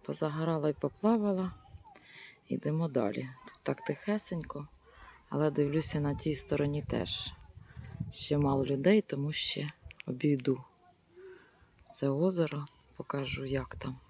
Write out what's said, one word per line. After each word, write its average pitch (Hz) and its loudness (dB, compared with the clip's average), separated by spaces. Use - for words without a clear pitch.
Позагорала 156 0
і 143 2
поплавала. 202 2
Ідемо 156 0
далі. 127 0
Тут - -20
так 139 -2
тихесенько, 156 -4
але 151 2
дивлюся, 147 2
на 143 2
тій 151 0
стороні 147 0
теж - -2
ще - 0
мало 135 4
людей, 143 6
тому 143 -2
ще - -2
обійду 131 2
це 139 0
озеро, 156 2
покажу, 139 -4
як 131 -2
там. 131 -8